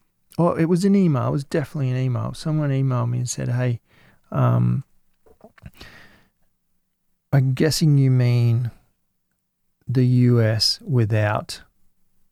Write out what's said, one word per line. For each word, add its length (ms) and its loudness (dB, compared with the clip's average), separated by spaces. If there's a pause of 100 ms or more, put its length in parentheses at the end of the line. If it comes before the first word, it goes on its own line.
(380)
oh, 180 0
it 100 0
was 200 0
an 100 4
email. 340 0
It 20 -2
was 120 -4
definitely 480 -4
an 60 -2
email. 360 -4
Someone 380 -4
emailed 380 -2
me 100 -4
and 100 -4
said, 200 -6
"Hey, 300 -2 (520)
um, 520 0 (2500)
I'm 220 2
guessing 440 2
you 140 4
mean 600 2 (1160)
the 180 0
U 360 4
S 400 -2
without 800 -2 (720)